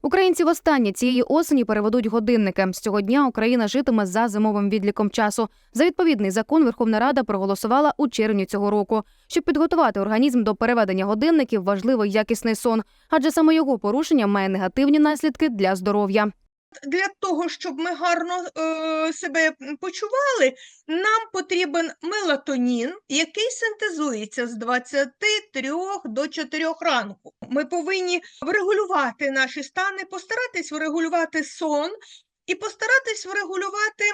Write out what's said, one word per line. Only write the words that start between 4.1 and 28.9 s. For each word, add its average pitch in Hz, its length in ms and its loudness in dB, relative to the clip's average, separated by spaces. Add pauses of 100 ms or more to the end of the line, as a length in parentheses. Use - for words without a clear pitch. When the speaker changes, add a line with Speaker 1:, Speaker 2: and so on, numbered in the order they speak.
Speaker 1:
зимовим 208 420 0
відліком 208 400 0
часу. 214 380 0 (240)
За 262 120 4
відповідний 302 460 2
закон 247 340 2
Верховна 226 340 0
Рада 254 240 2
проголосувала 214 760 0
у 294 120 0
червні 214 380 0
цього 202 240 -2
року. 208 320 0 (240)
Щоб - 180 -2
підготувати 302 560 2
організм 226 440 2
до 214 100 2
переведення 208 500 0
годинників, 220 580 2
важливий 202 480 0
якісний 220 440 0
сон, 226 280 0 (280)
адже 311 200 4
саме 320 240 6
його 269 240 2
порушення 247 480 2
має 196 220 2
негативні 208 500 2
наслідки 302 500 2
для 196 280 2
здоров'я. 208 560 2 (500)
Speaker 2:
Для 349 260 -2 (120)
того, 339 280 -2
щоб 294 300 -8
ми 339 160 -2
гарно, 339 400 -2 (240)
е, 320 540 -2
себе, 320 400 0 (100)
м, 285 140 -10
почували, 427 760 0 (340)
нам 427 340 0 (100)
потрібен 349 580 -2 (120)
мелатонін, 277 920 -2 (140)
який 330 420 -2
синтезується 302 960 -4
з 233 80 -10
двадцяти 247 720 -4 (280)
трьох 339 500 -6
до 254 240 -4
чотирьох 320 540 -6
ранку. 240 500 -4 (180)
Ми 277 140 0
повинні 359 580 -4 (200)
врегулювати 359 880 0